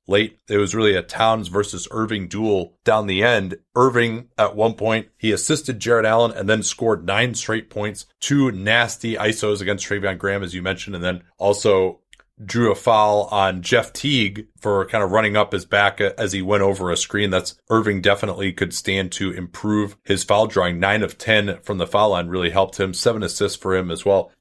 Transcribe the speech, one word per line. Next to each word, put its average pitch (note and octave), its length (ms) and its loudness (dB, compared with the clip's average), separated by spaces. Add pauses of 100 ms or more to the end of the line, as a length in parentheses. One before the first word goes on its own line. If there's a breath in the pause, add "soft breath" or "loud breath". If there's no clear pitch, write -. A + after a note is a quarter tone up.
late. G#2 300 0 (100)
It G#2+ 80 0
was G2+ 180 0
really G#2+ 200 4
a F2+ 80 0
Towns A2 460 0
versus G2 420 -4
Irving G#2+ 380 -4
duel G2+ 540 -2
down G#2+ 260 2
the F#2+ 140 0
end. G#2 360 0 (160)
Irving, A#2+ 540 2 (100)
at G#2 180 2
one A2 160 2
point, A2 360 -2 (100)
he A2 140 0
assisted C3 480 -2
Jarrett A2+ 260 2
Allen A2+ 260 4
and G2 160 -6
then A2 140 2
scored G#2+ 420 -2
nine A2 300 0
straight A2 340 -4
points, G#2 380 -8 (140)
two C#3 320 2
nasty A2 640 0
isos G#2+ 440 -2
against G2 260 -4
Travion G2 300 -4
Graham, G2 260 -2
as F2+ 120 -10
you F2+ 80 -8
mentioned, F#2+ 340 -6
and E2+ 80 -8
then F2+ 200 -4 (120)
also G2 640 2 (440)
drew A2 300 2
a - 20 4
foul G#2+ 560 2
on F#2+ 320 0
Jeff A2+ 300 0
Teague G#2+ 560 -2 (100)
for G2+ 280 0
kind G#2+ 180 0
of F#2 80 -2
running G#2+ 240 2
up G#2 160 2
his F#2 120 -4
back G2+ 360 2
a-, G2+ 180 0
as G#2 140 -2
he F#2+ 100 -4
went G2+ 200 2
over F#2 280 0
a E2+ 60 0
screen. G2+ 340 -2
That's, F#2 240 -2 (160)
Irving G#2+ 300 2
definitely G2 520 0
could F2+ 220 -4
stand F#2+ 380 -2
to F#2+ 180 -4
improve G2+ 720 -4
his F#2+ 220 -2
foul G#2+ 240 4
drawing. F2+ 320 0
Nine G2+ 240 2
of - 140 -8
ten G2+ 440 0
from G2+ 160 -6
the E2+ 80 -2
foul G#2 240 2
line F2 160 0
really F2 240 -2
helped F#2+ 300 0
him. F#2+ 140 -2
Seven A2 280 0
assists F#2+ 360 -2
for F#2+ 180 -2
him F2+ 160 -2
as D#2+ 120 -8
well. G2 360 2